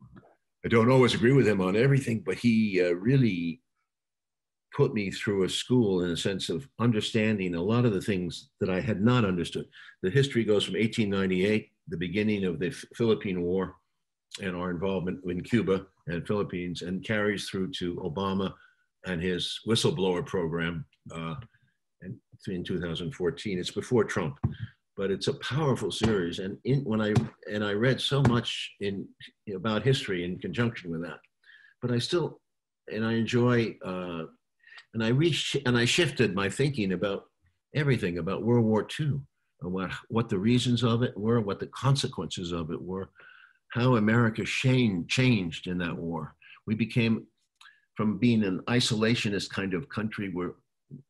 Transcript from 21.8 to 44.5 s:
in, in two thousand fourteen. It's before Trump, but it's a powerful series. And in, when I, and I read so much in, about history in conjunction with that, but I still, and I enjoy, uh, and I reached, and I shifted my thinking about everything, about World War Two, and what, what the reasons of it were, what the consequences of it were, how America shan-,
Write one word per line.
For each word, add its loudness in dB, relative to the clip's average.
in, -12
in -6
two -4
thousand -6
fourteen. -2
It's -6
before 2
Trump, -2
but -2
it's -2
a 0
powerful -2
series. 0
And -6
in, 2
when 0
I, 0
and -2
I 0
read 2
so 0
much -2
in, -6
about 0
history 0
in -4
conjunction -4
with -6
that, -10
but -4
I 2
still, -2
and -4
I 0
enjoy, 2
uh, -6
and -2
I 2
reached, 2
and 4
I 4
shifted 2
my 0
thinking 0
about -2
everything, 0
about -2
World 4
War 4
Two, -2
and -6
what, -4
what -2
the 0
reasons 2
of 2
it -2
were, 2
what -2
the -6
consequences -2
of -4
it -6
were, -8
how 2
America 2
shan-, 2